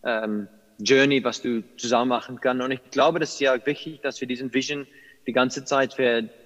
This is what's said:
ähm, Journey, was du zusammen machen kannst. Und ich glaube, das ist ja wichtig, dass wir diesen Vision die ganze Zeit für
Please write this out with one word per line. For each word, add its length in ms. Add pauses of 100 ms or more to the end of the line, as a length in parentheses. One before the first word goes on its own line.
ähm, 460 (300)
Journey, 440
was 160
du 220 (160)
zusammen 320
machen 320
kannst. 220
Und 80
ich 100 (100)
glaube, 280
das 120
ist 80
ja 240
wichtig, 380
dass 180
wir 80
diesen 260
Vision 340 (400)
die 40
ganze 320
Zeit 300
für 300 (220)